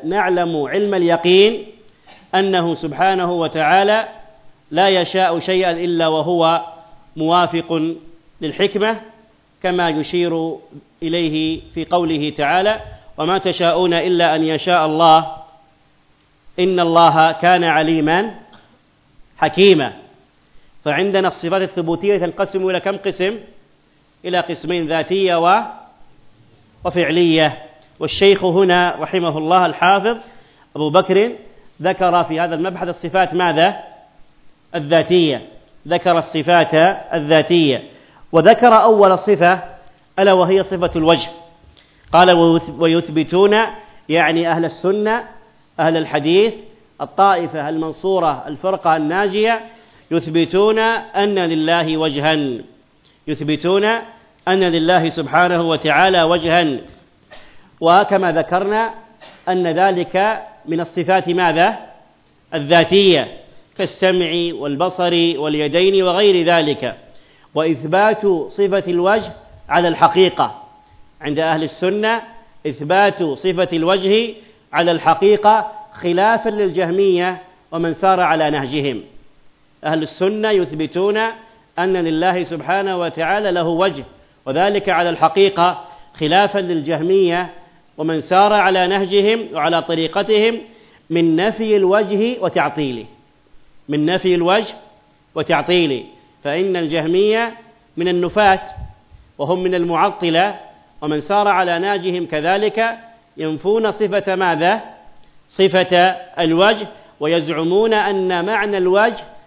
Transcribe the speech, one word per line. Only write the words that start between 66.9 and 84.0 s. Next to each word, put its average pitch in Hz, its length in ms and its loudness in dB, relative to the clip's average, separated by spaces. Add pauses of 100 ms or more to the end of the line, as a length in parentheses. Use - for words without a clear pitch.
وإثبات 165 720 0
صفة 190 600 0
الوجه 180 440 0 (380)
على 170 180 2
الحقيقة، 165 760 2 (580)
عند 147 180 -4
أهل 160 240 0
السنة 208 580 -2 (460)
إثبات 180 560 0
صفة 175 500 -2
الوجه 196 600 0 (400)
على 170 180 2
الحقيقة 202 800 2 (220)
خلافا 214 560 0
للجهمية 185 920 -2 (300)
ومن 165 220 -4
سار 190 260 2
على 156 320 0
نهجهم. 135 520 -4 (800)
أهل 156 180 -2
السنة 208 480 -2
يثبتون 175 680 -2 (640)
أن 185 180 0
لله 175 460 -2
سبحانه 175 540 -4
وتعالى 175 540 -4
له 175 160 -2
وجه، 170 360 -2 (420)